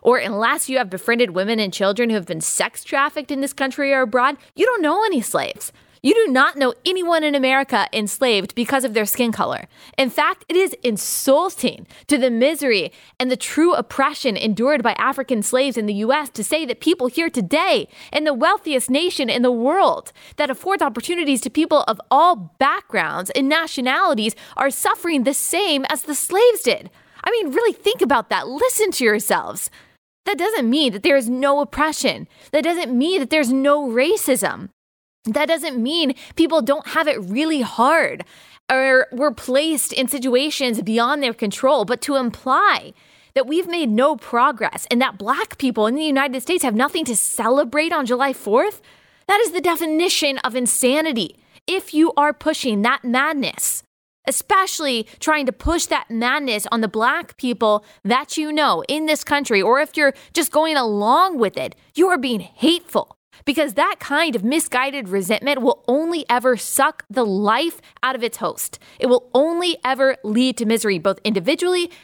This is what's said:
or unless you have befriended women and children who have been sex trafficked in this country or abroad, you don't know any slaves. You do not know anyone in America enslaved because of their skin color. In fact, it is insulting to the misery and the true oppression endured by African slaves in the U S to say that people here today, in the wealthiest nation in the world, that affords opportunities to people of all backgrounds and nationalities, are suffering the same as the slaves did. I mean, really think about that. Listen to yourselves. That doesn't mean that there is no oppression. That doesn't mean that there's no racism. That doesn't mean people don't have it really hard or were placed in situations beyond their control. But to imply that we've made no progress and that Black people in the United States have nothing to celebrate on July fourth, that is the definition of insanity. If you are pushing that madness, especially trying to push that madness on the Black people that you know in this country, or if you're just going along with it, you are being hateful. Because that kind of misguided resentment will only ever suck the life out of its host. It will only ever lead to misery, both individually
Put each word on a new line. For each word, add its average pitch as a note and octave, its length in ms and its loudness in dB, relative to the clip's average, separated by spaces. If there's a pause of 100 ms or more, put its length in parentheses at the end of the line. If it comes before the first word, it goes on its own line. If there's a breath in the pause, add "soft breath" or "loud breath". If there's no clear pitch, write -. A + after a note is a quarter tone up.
or B3 140 4
unless A3 500 -2
you C4 120 -2
have A#3 100 -2
befriended A#3 440 0
women G3+ 280 0
and G3 140 -2
children G#3 340 0
who A3 80 0
have F#3+ 80 -4
been E3+ 160 -6
sex - 420 -4
trafficked C#4+ 480 -2
in C4+ 120 -2
this - 100 -4
country C#4 400 -2
or C4+ 80 2
abroad, B3+ 380 0 (180 soft breath)
you E4+ 80 2
don't A#4+ 160 0
know E4 240 0
any F#4 160 0
slaves. - 520 -6 (300 soft breath)
You C#4+ 120 4
do A4 180 2
not C#4 240 2
know B3+ 160 0 (140)
anyone F4 360 0
in D4 120 0
America C4 580 0
enslaved G#3+ 640 -2
because A#3+ 300 0
of A3+ 100 -4
their G#3+ 100 0
skin A#3 280 -2
color. E3 320 -4 (340 loud breath)
In C4+ 100 2
fact, D#4+ 400 -2
it E4+ 80 -2
is F#4 160 2 (100)
insulting B3 1040 0 (200 loud breath)
to - 100 2
the B3+ 140 2
misery A#3+ 600 2 (280 loud breath)
and B3+ 120 -2
the B3+ 60 0
true E4+ 380 2
oppression C4+ 600 -2
endured A#3 480 0
by A3+ 100 0
African B3+ 500 -2
slaves B3+ 340 0
in A3 80 -2
the G#3 80 -2
U G#3 180 -2
S C#4+ 200 0
to - 120 -8
say D#4 220 -2
that A#3+ 160 -8
people D#4 280 0
here E4 200 -2
today, C#4+ 580 0 (280 loud breath)
in D4+ 100 0
the D4+ 80 0
wealthiest D4 560 0
nation D4 400 0
in A#3+ 140 0
the B3 100 2
world, C4 580 0 (260 loud breath)
that D4 120 -2
affords F#4+ 320 -4
opportunities C#4+ 640 -2
to A#3+ 80 -6
people D#4 320 2
of - 180 0 (100)
all C#4 480 4
backgrounds F#3 760 0
and C#4 140 0
nationalities, C#4+ 880 0 (220 loud breath)
are C#4 140 2
suffering D4 540 -2
the C#4 100 0
same E4 560 -2
as D4+ 140 -4
the D4+ 100 -6
slaves G#4+ 480 2
did. G3+ 260 -2 (340 loud breath)
I - 80 -4
mean, G#4+ 220 -2
really A4 220 2
think - 260 -2
about C4+ 300 0
that. F3+ 180 -2
Listen G#4 440 0
to - 120 -2
yourselves. G#3 640 0 (560 soft breath)
That G4 140 -2
doesn't E4+ 320 0
mean C4+ 240 2
that F#3+ 80 -10
there C#4 160 4
is A3+ 100 0
no C#4 320 0
oppression. C4 640 -2 (260 soft breath)
That D4 120 2
doesn't E4 320 -2
mean E4 240 2
that B3 80 -4
there's D4 240 2
no C#4+ 340 2
racism. A#3+ 840 0 (560)
That C#4+ 220 0
doesn't D#4 280 -2
mean C#4 380 0 (200 loud breath)
people D#4+ 280 2
don't C#4 260 0
have D#4 180 0
it D4 140 0
really C4+ 400 -2
hard A#3 640 0 (480 loud breath)
or C4 400 4
were C4+ 180 0
placed C#4+ 640 -2
in C4+ 160 -2
situations B3+ 720 0
beyond A#3 420 0
their A#3+ 120 -2
control. A#3+ 500 0
But A#3+ 180 -2
to C#4 140 -2
imply C4+ 800 0 (400 soft breath)
that C4+ 120 2
we've D#4+ 220 -2
made E4 220 -2
no C4 260 2
progress A#3+ 760 -2
and A#3+ 120 0
that A3+ 160 -2
Black C#4 400 -4
people A3+ 280 0
in A3+ 80 0
the D#4 100 -2
United C4+ 360 0
States E4+ 240 -2
have A#3+ 100 0
nothing C#4 300 0
to A#3 100 -4
celebrate C#4 800 0
on D4+ 140 -2
July B3+ 260 0
fourth, C4+ 480 0 (480 soft breath)
that G#4 140 4
is F4+ 100 0
the F4+ 80 -2
definition D#4+ 760 0
of A#3 180 -4
insanity. B3+ 800 0 (300 soft breath)
If F#4 260 -4
you D#4+ 240 2
are D4 160 2
pushing C4+ 480 -2
that B3 240 0
madness, C4 800 -2 (440)
especially D4 800 0 (120 loud breath)
trying D4+ 260 0
to B3+ 80 -2
push - 340 -2
that - 240 -4
madness A#3+ 600 -2
on A#3 80 0
the A3 80 0
Black B3 480 -2
people G#3+ 480 0 (200 soft breath)
that B3+ 340 -2
you D4+ 140 -4
know B3+ 360 2
in D#4 160 -2
this D#4 180 0
country, C#4 380 0
or A#3 200 4
if D4+ 180 -4
you're C#4 160 2 (180 loud breath)
just D#4+ 180 0
going D#4 280 2
along B3 580 2
with G#3+ 220 0
it, C3 160 -8 (200 soft breath)
you F4 140 4
are F4 80 2
being A#3+ 240 -2
hateful. - 800 -2 (280 soft breath)
Because C#4+ 280 0
that F4 260 2
kind D4 360 0
of F#3+ 80 -2
misguided C4+ 640 -2
resentment G#3 540 -2
will - 260 0
only D#4 400 0
ever B3 300 2
suck - 500 -2
the A#3+ 160 -2
life G#3+ 560 0 (220 loud breath)
out C4 120 -2
of A#3+ 80 -6
its A#3 140 -6
host. - 420 -8 (200 loud breath)
It - 80 0
will B3 280 2
only E4+ 480 2
ever C4 400 0
lead A#3+ 360 0
to A3+ 80 -2
misery, A3 320 0
both F#3+ 260 -2
individually E4 640 0 (140 loud breath)